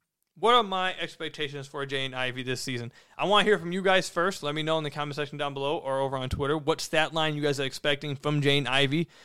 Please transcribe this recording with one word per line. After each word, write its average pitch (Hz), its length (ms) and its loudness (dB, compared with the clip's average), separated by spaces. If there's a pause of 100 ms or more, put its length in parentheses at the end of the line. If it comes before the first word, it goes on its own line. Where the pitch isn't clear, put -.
(380)
what 220 160 6
are 240 80 6
my 185 320 -2
expectations 151 720 -6
for 139 180 -6
Jaden 135 300 -4
Ivey 127 300 -4
this 127 160 -2
season? 123 320 -6 (260)
I 143 60 0
wanna 196 180 6
hear 202 160 4
from 170 140 -6
you 190 100 -2
guys 185 260 4
first. 180 360 -2
Let 147 100 -4
me 156 80 -2
know 160 160 0
in 156 60 -2
the 143 60 -4
comment 147 260 -6
section 147 220 -6
down 143 160 -4
below 139 240 -2
or 135 200 -2
over 135 180 0
on 127 120 -4
Twitter 139 280 0
what 151 240 -2
stat 156 320 2
line 156 220 0
you 147 80 -2
guys 143 160 2
are 139 60 -2
expecting 143 500 -2
from 147 260 0
Jaden 143 280 4
Ivey 139 400 2 (160)